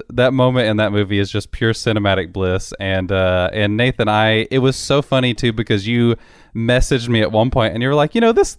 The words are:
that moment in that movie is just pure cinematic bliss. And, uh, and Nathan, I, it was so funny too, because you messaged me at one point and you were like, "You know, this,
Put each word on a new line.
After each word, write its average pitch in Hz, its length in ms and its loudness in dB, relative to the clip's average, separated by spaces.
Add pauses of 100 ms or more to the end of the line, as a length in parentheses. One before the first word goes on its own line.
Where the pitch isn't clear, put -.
that 127 240 0
moment 127 340 2
in 107 100 0
that 107 140 2
movie 104 280 0
is 101 100 -2
just - 220 -6
pure 113 220 -2
cinematic 98 600 -2
bliss. 92 460 -2
And, 95 320 -4
uh, 92 420 0
and 104 240 0
Nathan, 120 320 0
I, 110 400 2
it 131 100 0
was 131 160 2
so 139 280 0
funny 127 320 0
too, 120 180 -2
because 110 340 -2
you 120 280 2 (400)
messaged 120 520 0
me 117 140 2
at 107 100 0
one 110 200 2
point 110 240 0
and 120 80 -4
you 131 40 0
were 139 60 0
like, 151 220 0
"You 226 60 2
know, 226 100 4
this, 381 280 0